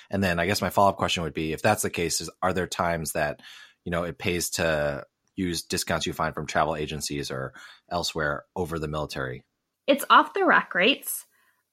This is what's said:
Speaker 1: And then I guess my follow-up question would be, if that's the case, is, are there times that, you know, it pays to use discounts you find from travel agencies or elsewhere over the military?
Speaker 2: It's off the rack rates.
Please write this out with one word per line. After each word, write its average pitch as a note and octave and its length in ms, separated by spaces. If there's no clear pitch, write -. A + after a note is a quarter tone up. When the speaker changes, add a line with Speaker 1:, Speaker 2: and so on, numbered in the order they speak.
Speaker 1:
And G2 140
then F2 160
I E2+ 80
guess G#2 140
my F#2+ 80
follow-up G2 280
question F2 260
would D2+ 100
be, D#2 200
if D2 80
that's G#2+ 220
the G2 60
case, E2+ 320
is, E2 80
are F#2 120
there F2 140
times E2+ 460
that, D2 280
you F2 60
know, F2 120
it E2+ 140
pays F2 340
to D2 540
use F2 280
discounts E2+ 420
you E2+ 80
find D#2+ 220
from D#2 100
travel D#2 300
agencies D2 560
or C2 220
elsewhere D#2+ 540
over E2 220
the D#2 100
military? C#2+ 560
Speaker 2:
It's C#4 200
off C#4+ 280
the G4 100
rack - 300
rates. - 500